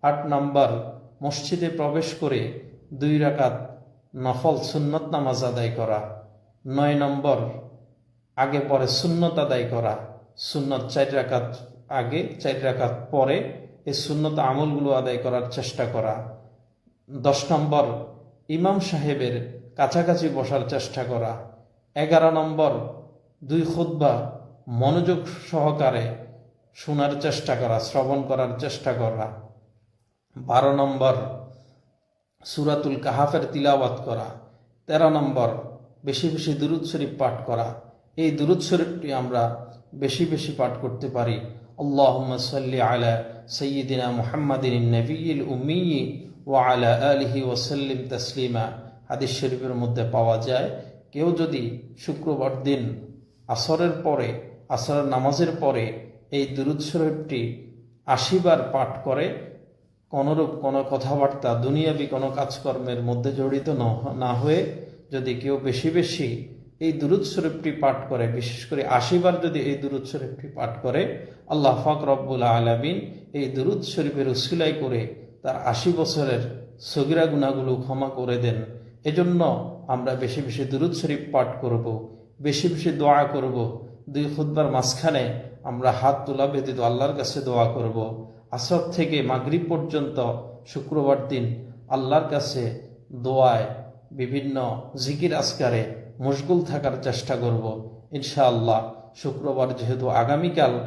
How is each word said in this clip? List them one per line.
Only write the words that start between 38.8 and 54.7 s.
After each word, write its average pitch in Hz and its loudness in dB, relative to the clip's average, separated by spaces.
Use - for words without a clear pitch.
আমরা 123 0
বেশি 139 0
বেশি 156 -2
পাঠ 123 0
করতে 131 -6
পারি। 120 0
আল্লাহুম্মা 131 4
সাল্লি 131 -2
আলা 117 4
সাইয়্যিদিনা 135 -2
মুহাম্মাদিন 127 0
নবিয়্যিল 147 0
উম্মিয়্যি 143 0
ওয়া 135 4
আলা 120 6
আলিহি 135 2
ওয়া 123 -2
সাল্লিম 135 -4
তাসলিমা। 120 -2
হাদিস 135 -2
শরীফের 127 -2
মধ্যে 120 0
পাওয়া 117 4
যায়, 127 0
কেউ 151 0
যদি 160 0
শুক্রবার 139 -2
দিন 139 0
আসরের 160 2
পরে, 139 0